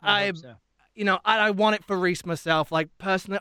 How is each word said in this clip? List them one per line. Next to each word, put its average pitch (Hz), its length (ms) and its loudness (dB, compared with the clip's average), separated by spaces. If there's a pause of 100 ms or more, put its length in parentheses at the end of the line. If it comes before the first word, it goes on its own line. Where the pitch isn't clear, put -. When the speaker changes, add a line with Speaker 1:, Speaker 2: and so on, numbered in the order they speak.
Speaker 1:
I 202 200 2
Speaker 2:
I, 202 40 -2
Speaker 1:
hope 185 120 -4
so. 127 160 -20 (400)
Speaker 2:
you 214 100 -6
know, 185 220 2
I, 220 120 4
I 214 120 2
want 214 260 2
it - 80 -8
for 196 140 -4
Reese 180 260 -2
myself. 160 480 -2
Like, 160 240 0
personally, 196 440 -4